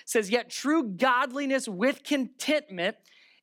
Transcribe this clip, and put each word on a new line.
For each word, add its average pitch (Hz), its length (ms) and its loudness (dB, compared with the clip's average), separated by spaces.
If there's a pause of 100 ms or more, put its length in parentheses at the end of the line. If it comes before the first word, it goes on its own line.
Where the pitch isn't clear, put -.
says, 214 240 0
"Yet 233 220 0
true 302 320 0
godliness 262 840 0
with 220 340 0
contentment 226 920 -2 (460)